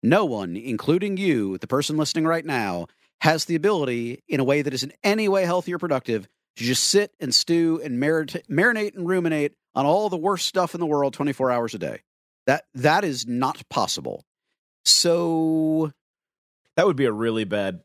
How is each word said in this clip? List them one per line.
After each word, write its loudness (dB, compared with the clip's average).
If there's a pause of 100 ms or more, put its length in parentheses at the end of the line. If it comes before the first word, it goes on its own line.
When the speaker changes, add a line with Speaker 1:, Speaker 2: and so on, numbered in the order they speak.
Speaker 1:
No 4
one, -4
including -2
you, 0
the -14
person -2
listening -2
right 0
now, -4 (360)
has 2
the -2
ability, -2
in 0
a 2
way 2
that -2
is -4
in -10 (100)
any 2
way 2
healthy -2
or -6
productive, -2 (280)
to -8
just 0
sit 2
and -4
stew 2
and -4
marit-, -2
marinate 0
and -6
ruminate 0 (220)
on 2
all 4
the -4
worst 0
stuff -2
in -8
the -2
world 0
twenty-four 0
hours -2
a -8
day. -6 (460)
That, 2
that 2
is -4
not -2
possible. -4 (640)
So 2 (840)
Speaker 2:
That 4
would 2
be 0
a 2
really -2
bad -4